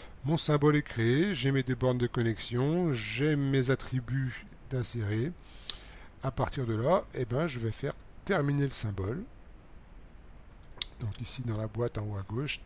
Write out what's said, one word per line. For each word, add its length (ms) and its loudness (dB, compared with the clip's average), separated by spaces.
mon 120 4
symbole 380 6
est 80 4
créé, 500 4
j'ai 200 2
mes 100 4
deux 140 0
bornes 220 4
de 100 2
connexion, 840 2
j'ai 440 2
mes 340 4
attributs 760 -2
d'insérer. 640 0
À 80 0
partir 340 0
de 80 0
là, 300 2
eh 100 0
ben, 220 0
je 140 -4
vais 100 -2
faire 240 -6
terminer 400 2
le 60 0
symbole. 520 -2
Donc 220 -6
ici 220 -6
dans 140 -2
la 120 -2
boîte 300 -4
en 40 -4
haut 140 -4
à 60 -4
gauche, 440 -4